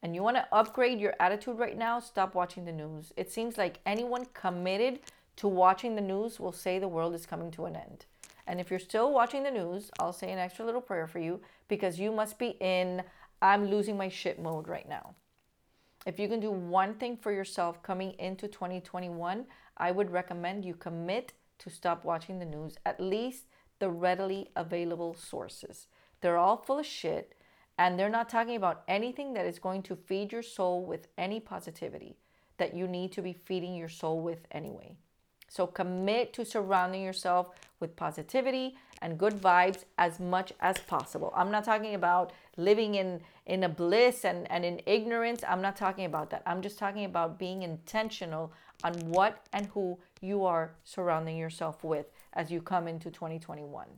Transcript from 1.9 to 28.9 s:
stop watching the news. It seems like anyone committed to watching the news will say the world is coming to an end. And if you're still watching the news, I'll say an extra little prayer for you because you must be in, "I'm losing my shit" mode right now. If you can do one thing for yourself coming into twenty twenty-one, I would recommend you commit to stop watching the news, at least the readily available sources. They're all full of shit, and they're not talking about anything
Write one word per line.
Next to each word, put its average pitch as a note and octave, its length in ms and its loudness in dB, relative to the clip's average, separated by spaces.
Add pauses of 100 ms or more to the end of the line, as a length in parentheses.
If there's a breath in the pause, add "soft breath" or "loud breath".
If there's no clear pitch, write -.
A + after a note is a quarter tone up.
stop F#3+ 340 -2
watching F3+ 300 -2
the E3+ 80 -6
news. D#3 420 -8
It F#3 160 -4
seems A3+ 260 -4
like F3+ 280 0
anyone A#3+ 480 -2
committed F#3+ 640 0 (380 loud breath)
to G#3+ 100 0
watching F#3+ 480 6
the G#3+ 60 0
news G3+ 380 -2
will F#3 120 -4
say F#3 280 -2
the F#3+ 100 -2
world E3+ 260 -2
is E3+ 100 -10
coming E3+ 260 -8
to E3 140 -6
an D#3+ 120 -6
end. - 280 -12 (400 loud breath)
And F3+ 140 -4
if F3+ 100 -6
you're F#3 100 0
still A3+ 340 2
watching B3+ 300 2
the C#4 80 0
news, G3 480 -4
I'll E3+ 120 0
say F#3 220 -6
an F#3+ 60 -4
extra F#3 260 -6
little A#3 160 -2
prayer F3 260 -4
for E3 120 -8
you E3 200 -2 (300 loud breath)
because F#3+ 300 0
you G3+ 120 0
must G#3+ 260 -2
be A#3+ 220 -4
in, F3+ 440 2 (380 loud breath)
"I'm G3+ 260 6
losing G#3 280 2
my F#3+ 140 -2
shit" - 320 -4
mode D#3+ 260 -4
right E3+ 220 -8
now. - 260 -10 (920 soft breath)
If F3+ 140 -6
you G#3 80 0
can A3+ 140 0
do G#3+ 100 -2
one F#3+ 440 2
thing A#3+ 200 -6
for A3+ 160 -4
yourself F#3 500 -2
coming F#3+ 380 -4
into F#3+ 300 -6
twenty F#3 320 -6
twenty-one, F3+ 640 -6 (320 loud breath)
I F3 140 2
would F#3 200 2
recommend F3+ 540 -2
you F3+ 80 -6
commit E3+ 580 -4 (280)
to - 100 -14
stop E3+ 340 -2
watching E3 360 -4
the F3 60 -6
news, D3+ 400 -8
at - 140 -2
least A3 460 -2 (340 soft breath)
the G3 100 0
readily F#3 680 0
available E3+ 580 -2
sources. - 760 -12 (320 soft breath)
They're F3 180 4
all F#3+ 200 6
full C4+ 220 0
of D4+ 60 -2
shit, - 480 -4 (440 soft breath)
and F3+ 200 6
they're G3 120 4
not A#3 200 0
talking A#3 260 0
about F#3 320 0
anything B3 460 -2